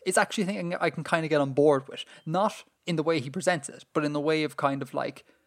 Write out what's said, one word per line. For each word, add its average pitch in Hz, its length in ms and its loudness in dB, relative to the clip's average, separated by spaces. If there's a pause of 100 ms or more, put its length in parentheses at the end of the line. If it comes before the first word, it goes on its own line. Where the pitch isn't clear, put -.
is 185 120 2
actually 214 260 2
a 175 40 -2
thing 180 320 -6
I 170 100 2
can 160 160 -8
kinda 160 240 0
get 151 120 4
on 139 120 0
board 143 340 4
with. - 160 -12 (220)
Not 185 380 0 (220)
in 175 120 -2
the 151 60 0
way 160 180 2
he 131 80 -8
presents 170 400 -2
it, - 240 -18
but 156 100 2
in 147 100 0
the 147 60 -2
way 156 240 2
of 147 140 -4
kind 139 240 0
of, 139 120 -12
like, 135 300 -6 (240)